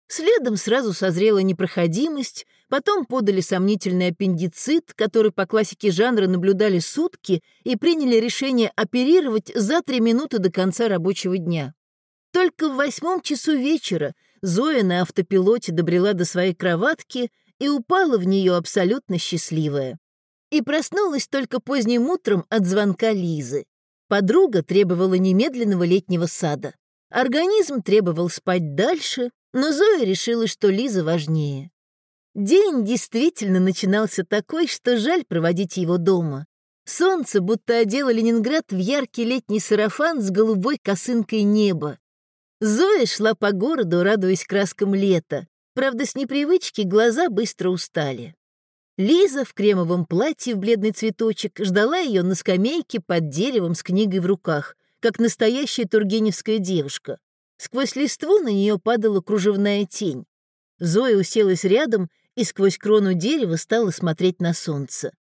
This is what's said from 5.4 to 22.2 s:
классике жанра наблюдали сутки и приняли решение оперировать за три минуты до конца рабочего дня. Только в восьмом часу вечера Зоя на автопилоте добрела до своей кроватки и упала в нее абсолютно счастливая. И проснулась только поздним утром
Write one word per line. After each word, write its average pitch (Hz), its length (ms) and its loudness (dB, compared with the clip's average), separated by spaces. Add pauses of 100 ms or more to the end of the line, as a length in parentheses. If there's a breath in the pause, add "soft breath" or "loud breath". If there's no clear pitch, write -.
классике 214 440 0
жанра 208 380 2
наблюдали 185 500 2
сутки 196 640 -2 (220 soft breath)
и 247 120 -2
приняли 285 400 2
решение 240 600 0
оперировать 254 800 2
за 247 280 0
три 262 180 -2
минуты 233 380 0
до 180 140 0
конца 190 360 0
рабочего 185 500 -2
дня. 160 360 -4 (580)
Только 349 360 0
в 269 80 -6
восьмом 302 440 -2
часу 302 360 -2
вечера 247 580 -2 (280)
Зоя 220 420 2
на 180 180 2
автопилоте 190 680 0
добрела 175 400 2
до 175 120 -2
своей 180 300 -2
кроватки 233 800 -2 (260)
и 285 100 -2
упала 294 480 2
в 180 100 -2
нее 190 280 2
абсолютно 185 640 -2
счастливая. 151 800 -4 (520)
И 294 120 2
проснулась 302 640 -2
только 262 320 -4
поздним 240 500 0
утром 208 400 -2